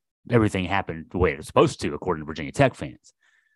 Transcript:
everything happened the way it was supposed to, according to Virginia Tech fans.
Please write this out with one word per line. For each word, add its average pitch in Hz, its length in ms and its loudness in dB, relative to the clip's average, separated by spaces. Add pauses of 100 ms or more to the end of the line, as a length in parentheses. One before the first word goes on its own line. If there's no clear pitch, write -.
(280)
everything 104 360 2
happened 85 460 -4
the 92 80 -6
way 87 140 4
it 71 60 -8
was 76 80 -14
supposed - 340 2
to, 78 140 -4
according 78 280 -4
to 71 40 -10
Virginia 78 260 -8
Tech 135 220 2
fans. - 400 -14 (420)